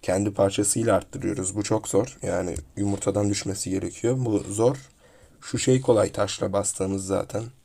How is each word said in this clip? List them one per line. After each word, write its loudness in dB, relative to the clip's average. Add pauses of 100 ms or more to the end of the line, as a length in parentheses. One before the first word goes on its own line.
kendi 0
parçasıyla 2
arttırıyoruz. -4
Bu -2
çok 0
zor. 0
Yani -2 (220)
yumurtadan 0
düşmesi -4
gerekiyor. -2
Bu 0
zor. 2 (640)
Şu -6
şey 4
kolay. 4
Taşla -2
bastığımız -2
zaten. -2 (220)